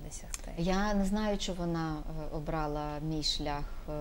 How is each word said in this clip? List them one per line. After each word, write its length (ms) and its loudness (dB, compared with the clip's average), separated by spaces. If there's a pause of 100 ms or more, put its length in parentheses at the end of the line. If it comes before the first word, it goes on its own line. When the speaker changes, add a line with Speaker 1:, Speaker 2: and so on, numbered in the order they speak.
Speaker 1:
досягти? 500 -8
Speaker 2:
Я 360 4
не 100 4
знаю, 340 4
чи 140 -2
вона, 440 0 (360)
е, 40 -2
обрала 520 0 (140)
мій 200 0
шлях. 420 0 (240)
Е, 120 -2